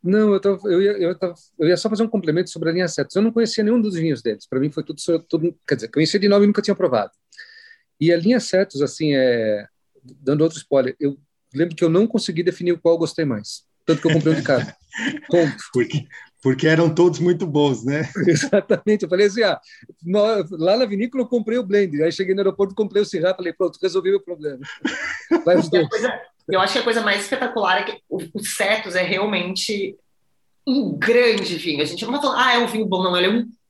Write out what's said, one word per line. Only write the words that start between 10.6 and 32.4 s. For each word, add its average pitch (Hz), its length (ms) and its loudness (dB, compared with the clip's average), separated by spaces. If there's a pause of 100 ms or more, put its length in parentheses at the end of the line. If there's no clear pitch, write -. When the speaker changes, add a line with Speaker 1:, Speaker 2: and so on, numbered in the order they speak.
Speaker 1:
eu 143 180 -2 (340)
lembro 160 240 -2
que - 80 0
eu 165 60 4
não 185 160 4
consegui 190 380 -2
definir 175 300 -2
o 165 40 -2
qual 165 160 2
eu 165 60 0
gostei 165 260 -2
mais. 110 380 -8 (200)
Tanto 151 180 0
que 165 60 0
eu 156 60 4
comprei 156 200 4
um - 20 2
de - 80 -4
cada. - 320 0 (180)
Speaker 2:
<laughs> - 340 -6
Speaker 1:
Ponto. 165 280 2 (180)
Speaker 2:
Porque, 127 320 -2 (380)
porque 131 240 2
eram 160 260 4
todos 175 260 4
muito 175 280 0
bons, 139 360 0
né? 143 240 -2 (100)
Speaker 1:
<laughs> 185 100 0
Exatamente. 208 760 0
Eu 165 60 -6
falei 190 160 4
assim, 208 160 0
"Ah, 196 180 0 (440)
no-, 202 480 0
lá 180 260 2
na 254 80 2
vinícola 233 380 -4
eu - 40 -4
comprei 226 300 -2
o 254 60 -2
blend." 185 400 0
Aí 170 80 2
cheguei 190 240 -2
no 202 60 -2
aeroporto, 196 340 0
comprei 208 260 0
o 202 40 2
Syrah, 185 280 -2
falei, 175 200 -6
"Pronto, - 280 -4
resolvi 185 300 0
meu 202 100 0
problema." 151 380 -10 (240)
<laughs> - 600 -4
Vai 175 140 4
os 165 80 4
Speaker 3:
E 170 120 2
a - 20 6
Speaker 1:
dois. 156 100 0
Speaker 3:
coisa, - 320 -4 (260)
eu 185 140 0
acho 196 120 0
que 262 60 0
a - 40 -2
coisa 233 180 0
mais 208 200 0
espetacular 220 580 -2
é 202 40 -4
que - 240 -10
o, 156 100 -8 (160)
o 156 100 -8
Setos 202 520 -2
é 185 60 0
realmente 190 960 -4 (680)
um 240 280 0
grande 220 600 2
vinho. 156 260 -4
A 156 40 0
gente - 200 -8
não 226 60 -6
vai 285 100 -2
falar, 247 260 0